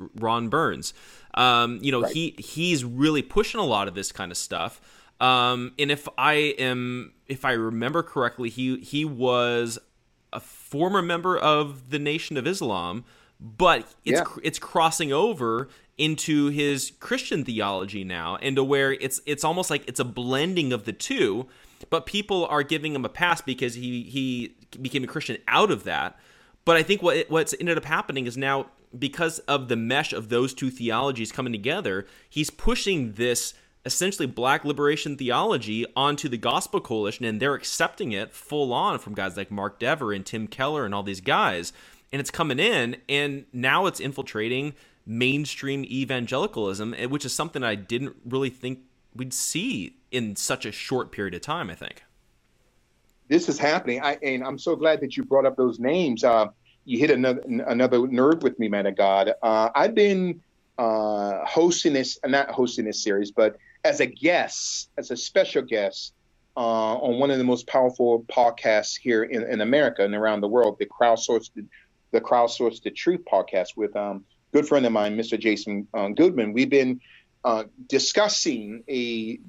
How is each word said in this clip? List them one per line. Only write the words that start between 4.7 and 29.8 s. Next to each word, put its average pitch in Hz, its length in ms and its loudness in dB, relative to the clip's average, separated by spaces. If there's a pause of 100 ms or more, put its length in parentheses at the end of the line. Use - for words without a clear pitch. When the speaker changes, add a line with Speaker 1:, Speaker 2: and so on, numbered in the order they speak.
Speaker 1:
Um, 123 580 2
and 143 140 0
if 143 160 -4 (100)
I 143 160 4
am, 127 800 -2 (140)
if 135 180 -8
I 135 60 2
remember 117 500 0
correctly, 123 480 -4
he, 127 280 -4
he 147 280 -4
was 120 720 0 (560)
a - 60 -8
former 180 640 -2
member 170 340 0
of 143 540 0
the 147 80 -2
Nation 147 380 -4
of 123 100 -2
Islam, 113 580 -2 (340)
but 123 480 2 (160)
it's 151 160 2
Speaker 2:
Yeah. 170 40 0
Speaker 1:
cr-, - 200 -8
it's 156 160 -4
crossing 165 520 0
over 139 580 0 (280)
into 151 500 0
his 143 520 -2
Christian 240 440 -4
theology 101 600 -4
now, 90 380 -6
and 135 140 -2
to 135 80 4
where 135 300 2
it's, - 320 -6
it's 147 180 -4
almost 175 260 0
like 143 180 -2
it's 123 120 -8
a 127 60 0
blending 131 680 -2
of 117 140 -4
the 107 80 -6
two, 127 540 -2 (420)
but 160 160 -2
people 202 400 -2
are 147 180 0
giving 151 320 -4
him 131 80 -4
a - 60 -4
pass 175 320 0
because 123 340 -4
he, 123 280 -8
he 127 520 -6 (260)
became 131 220 -4
a 117 40 -8
Christian 131 300 -8 (100)
out 170 240 4
of 101 120 -2
that. 80 340 -4 (460)
But 165 140 6
I 160 60 4
think 196 180 0
what 165 160 2
it, - 140 -2
what's 160 280 0
ended 170 180 0
up 143 80 -6
happening 143 420 -2
is 120 100 -8
now, 135 300 -2 (300)
because 143 420 -2
of 135 280 -2
the 120 80 2
mesh 123 380 0